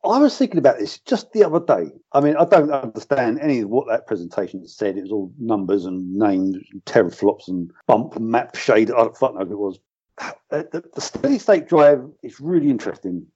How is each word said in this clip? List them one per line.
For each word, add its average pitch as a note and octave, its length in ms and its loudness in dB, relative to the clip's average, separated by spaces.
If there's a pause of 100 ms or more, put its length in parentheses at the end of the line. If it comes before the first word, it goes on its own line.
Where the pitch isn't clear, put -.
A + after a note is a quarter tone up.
I A3+ 140 2
was C#4+ 180 4
thinking A#3 200 0
about C3 220 4
this - 200 -8
just - 340 -4
the G#3 120 4
other D#3+ 140 0
day. F#2 320 0 (220)
I C#3 80 4
mean, D3 160 2
I E3+ 80 4
don't D#3+ 260 4
understand B2 720 -4
any C#3+ 200 0
of G2+ 80 -6
what A#2+ 180 -2
that - 180 -2
presentation F#2 640 -8
said. G2 300 -6
It G2 60 -8
was F#2+ 80 -10
all G2 280 -6
numbers G2+ 460 -2
and F#2 280 -8
names, F#2+ 420 0 (160)
and - 140 -20
teraflops G2 600 -2
and F2+ 240 -8 (160)
bump A#2+ 320 0
map A2+ 360 -4
shade. A2+ 360 2
I C3 40 -2
don't A2+ 220 0
fuck - 160 0
know F#2+ 60 -14
what F#2+ 120 -6
it G2+ 60 -10
was. G2+ 220 -8 (400)
Uh, - 520 -8
the, E3+ 120 -10 (100)
the - 80 -10
steady C#4 380 -2
state - 280 2
drive D3 380 6 (160)
is - 200 -18
really D3+ 280 0
interesting. G2 560 -6 (100)